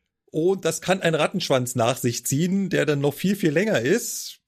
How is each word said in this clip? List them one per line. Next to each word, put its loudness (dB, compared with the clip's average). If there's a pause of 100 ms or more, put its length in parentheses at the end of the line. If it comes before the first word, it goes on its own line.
(240)
Und 0
das -2
kann 0
einen 2
Rattenschwanz 0
nach 2
sich -2
ziehen, 0
der 2
dann 0
noch 2
viel, -2
viel 0
länger 0
ist, -2